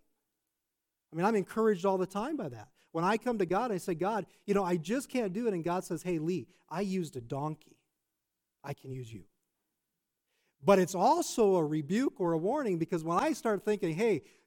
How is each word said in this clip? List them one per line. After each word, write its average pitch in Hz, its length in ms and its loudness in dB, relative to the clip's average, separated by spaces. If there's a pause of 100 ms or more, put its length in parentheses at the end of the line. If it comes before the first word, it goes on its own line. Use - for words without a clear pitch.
(1120)
I 156 40 -12
mean, 175 100 2
I'm 226 100 2
encouraged 208 480 2
all 190 140 2
the 180 80 0
time 247 320 -6
by 190 100 -6
that. 113 220 -14 (220)
When 165 120 0
I 214 140 4
come 240 200 -2
to 190 80 2
God, 208 260 0
I 185 40 0
say, 175 180 -4
"God, 185 300 -2 (220)
you 202 80 2
know, 196 100 2
I 180 140 0
just 214 320 -4
can't 214 240 -2
do 233 140 -4
it." 208 40 2
And 170 100 -2
God 175 220 -2
says, 165 180 -6
"Hey, 175 160 -2
Lee, 156 300 -2 (220)
I 170 120 -4
used 185 340 -2
a 127 40 -6
donkey. 143 580 -6 (840)
I 139 120 -8
can - 160 -14
use 127 220 -10
you." 92 120 -14 (1400)
But 190 160 6
it's 180 160 2
also 214 640 4
a 165 80 4
rebuke 156 560 -2
or 170 120 2
a 160 60 0
warning, 208 400 0
because 160 260 -2
when 170 140 0
I 302 140 2
start 214 320 -2
thinking, 202 300 0
"Hey, 190 280 2 (240)